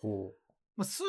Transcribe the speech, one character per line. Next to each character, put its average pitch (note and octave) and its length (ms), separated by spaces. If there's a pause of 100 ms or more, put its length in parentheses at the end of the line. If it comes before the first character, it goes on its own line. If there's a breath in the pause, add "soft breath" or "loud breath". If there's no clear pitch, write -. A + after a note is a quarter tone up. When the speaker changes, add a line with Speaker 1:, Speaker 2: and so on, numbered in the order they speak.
Speaker 1:
ほ G2 320
う。 - 120 (320)
Speaker 2:
ま G#3 40
あ、 G3 40
数 - 240